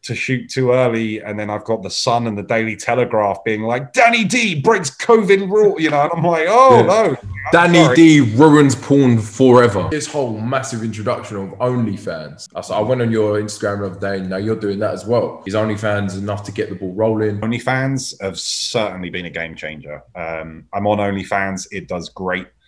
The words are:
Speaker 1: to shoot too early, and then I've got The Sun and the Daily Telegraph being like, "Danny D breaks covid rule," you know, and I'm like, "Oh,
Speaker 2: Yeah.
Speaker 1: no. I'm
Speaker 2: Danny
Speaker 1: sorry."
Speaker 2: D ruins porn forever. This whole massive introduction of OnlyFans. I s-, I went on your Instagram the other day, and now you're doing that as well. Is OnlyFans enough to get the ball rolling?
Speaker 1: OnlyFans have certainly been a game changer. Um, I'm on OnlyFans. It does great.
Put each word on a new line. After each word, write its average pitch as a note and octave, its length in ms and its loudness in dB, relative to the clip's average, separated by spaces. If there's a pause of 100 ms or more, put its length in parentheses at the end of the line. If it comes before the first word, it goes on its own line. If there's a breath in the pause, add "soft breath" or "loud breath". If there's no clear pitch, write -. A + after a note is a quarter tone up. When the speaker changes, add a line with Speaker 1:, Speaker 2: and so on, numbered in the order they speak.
Speaker 1:
to A#2+ 120 -8
shoot B2+ 340 -6
too B2+ 220 0
early, A2+ 500 0
and G#2 180 -10
then G#2 120 -6
I've G#2 120 -6
got G#2+ 200 -4
The F#2+ 80 -10
Sun A#2+ 340 -2
and A2 100 -4
the G2+ 60 -6
Daily A2 340 -2
Telegraph A2 680 -2
being G#2+ 180 -4
like, B2 320 -6
"Danny A#3 300 4
D G3 360 -2
breaks F#3 300 2
covid G3 580 2
rule," G#3 320 2
you D#3 120 0
know, C#3+ 100 2
and D#3 100 0
I'm E3 120 -2
like, E3 260 0
"Oh, B3 280 8
Speaker 2:
Yeah. G#3 100 8
Speaker 1:
no. G#3+ 160 4
I'm D3+ 140 0 (340)
Speaker 2:
Danny E3+ 320 6
Speaker 1:
sorry." B2+ 120 4
Speaker 2:
D D#3 240 8 (160)
ruins D3 380 6
porn C3+ 460 2
forever. A2+ 720 4
This D3 160 -6
whole B2 320 -6
massive A#2+ 440 -4
introduction G#2+ 540 -6
of F#2+ 120 -8 (100)
OnlyFans. F#2+ 960 -6
I - 40 -6
s-, - 120 -12
I F#2+ 80 -2
went A#2+ 240 0
on A#2 80 -2
your G#2+ 280 0
Instagram G#2 420 -6
the G2+ 100 -4
other F2+ 80 -16
day, G2 220 -6
and F#2 100 -8
now F#2+ 60 -4
you're G#2+ 180 -2
doing G2+ 240 -4
that G#2 160 -2
as F#2+ 100 -14
well. A2+ 400 -2
Is F#2+ 80 -8
OnlyFans G#2 640 -2
enough G2+ 280 -8
to - 60 -12
get G#2 180 -6
the F#2+ 60 -10
ball F#2 180 -10
rolling? G#2+ 480 -2
Speaker 1:
OnlyFans C3 840 -4
have F#2+ 160 -6
certainly F#2 720 -6
been F2 140 -10
a E2+ 40 -12
game E2 240 -10
changer. D2+ 480 -14 (140)
Um, D#2+ 580 -12
I'm G2+ 140 -4
on G#2 100 2
OnlyFans. G2 760 -4
It F2+ 160 -12
does F2 220 -8
great. F#2 380 -8 (200 soft breath)